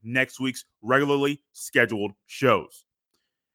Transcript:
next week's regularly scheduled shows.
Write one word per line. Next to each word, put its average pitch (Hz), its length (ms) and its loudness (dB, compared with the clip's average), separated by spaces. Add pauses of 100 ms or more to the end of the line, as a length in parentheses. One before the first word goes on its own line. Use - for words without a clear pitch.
next 127 380 -4
week's 131 240 -6 (180)
regularly 143 580 0 (120)
scheduled 110 580 0 (160)
shows. - 580 0 (720)